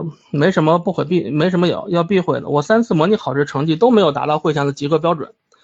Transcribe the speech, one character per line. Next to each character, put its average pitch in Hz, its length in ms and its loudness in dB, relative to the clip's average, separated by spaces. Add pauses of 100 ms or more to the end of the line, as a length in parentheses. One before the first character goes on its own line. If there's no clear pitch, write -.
(320)
没 151 180 2
什 180 140 0
么 160 160 4
不 175 120 -4
可 143 140 -2
避-， 165 240 -2
没 151 220 0
什 180 80 0
么 175 80 2
要， 101 220 -4
要 170 140 0
避 185 160 0
讳 143 220 -2
的。 - 80 -10
我 147 140 0
三 220 180 2
次 233 140 -2
模 156 100 4
拟 214 100 2
考 135 200 -4
试 143 100 0
成 143 220 -4
绩 160 80 0
都 233 160 4
没 214 100 6
有 160 100 4
达 135 140 -4
到 151 140 0
会 156 140 -2
翔 143 120 -2
的 143 80 -2
及 143 140 -8
格 156 100 0
标 165 160 0
准， 147 220 -10 (280)